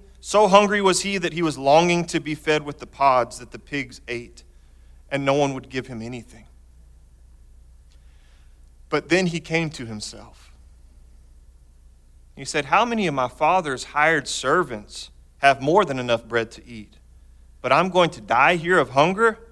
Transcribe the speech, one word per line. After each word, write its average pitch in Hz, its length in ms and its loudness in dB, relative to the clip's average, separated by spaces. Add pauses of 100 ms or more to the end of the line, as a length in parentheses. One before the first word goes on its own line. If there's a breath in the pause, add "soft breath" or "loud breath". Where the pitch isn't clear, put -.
(180 soft breath)
so 208 300 2
hungry 202 320 6
was 190 220 2
he 196 160 -2
that 170 160 -6
he 170 80 -2
was 147 160 -2
longing 165 480 4
to 165 140 -4
be 151 140 -6
fed 151 280 -2
with 143 160 -12
the 120 80 -16
pods 127 520 0
that 123 120 -18
the - 80 -16
pigs 127 500 -10
ate, 120 360 -12 (680)
and 139 160 -4
no 139 80 2
one 143 180 0
would 131 160 -12
give 127 200 -8
him 117 120 -12
anything. 120 460 -14 (2500)
But 151 220 -2
then 185 160 2
he 165 140 -4
came 165 300 -4
to - 140 -12
himself. 107 680 -14 (1800)
He 135 120 -16
said, 147 180 -2
"How 185 220 2
many 226 200 -2
of 156 60 -2
my 131 160 -2
father's 151 560 0
hired 147 420 0
servants 131 840 -4 (280)
have 135 220 4
more 170 240 2
than 139 140 -6
enough 123 260 -2
bread 113 280 -4
to - 140 -20
eat? 113 300 -18 (640)
But 127 140 0
I'm 180 160 2
going 175 200 4
to 110 120 -16
die 135 340 2
here 170 220 0
of 131 120 2
hunger. 190 480 2 (140)